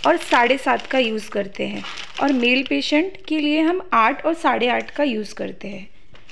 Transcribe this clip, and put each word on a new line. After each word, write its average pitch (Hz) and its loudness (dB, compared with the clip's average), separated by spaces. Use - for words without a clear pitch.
और 330 6
साढ़े 262 4
सात 254 0
का 262 0
यूज़ 220 0
करते 202 -4
हैं 202 -8
और 277 2
male 254 4
patient 294 0
के 311 -2
लिए 294 2
हम 349 0
आठ 233 4
और 330 2
साढ़े 247 2
आठ 226 0
का 285 0
यूज़ 214 -2
करते 190 -8
हैं। 196 -12